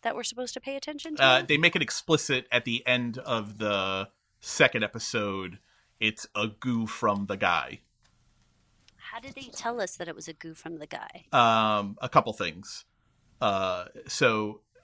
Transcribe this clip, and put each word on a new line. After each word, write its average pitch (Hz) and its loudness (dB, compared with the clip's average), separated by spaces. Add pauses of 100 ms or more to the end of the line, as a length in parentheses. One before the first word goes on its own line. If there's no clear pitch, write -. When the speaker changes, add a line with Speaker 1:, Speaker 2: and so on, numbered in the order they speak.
Speaker 1:
that 226 -2
we're 240 -6
supposed 247 -8
to 262 -10
pay 269 -8
attention 294 -10
to. 135 0
Speaker 2:
Uh, 131 8
they 147 2
make 165 4
it 175 2
explicit - 0
at 120 2
the 117 -2
end 123 0
of 104 -2
the 98 0 (320)
second 127 2
episode. 101 -4 (400)
It's 107 -2
a 107 0
goo 113 -2
from 101 0
the 98 -2
guy. 85 0 (1160)
Speaker 1:
How - -12
did 269 -14
they 262 -14
tell 240 -4
us 185 -4
that 175 -8
it 165 -6
was - -14
a 165 -8
goo 160 -12
from 165 -10
the 151 -12
guy? - -12
Speaker 2:
Um, 110 4
a 127 -4
couple 123 4
things. 90 -8 (560)
Uh, 95 0 (200)
so, 107 0 (240)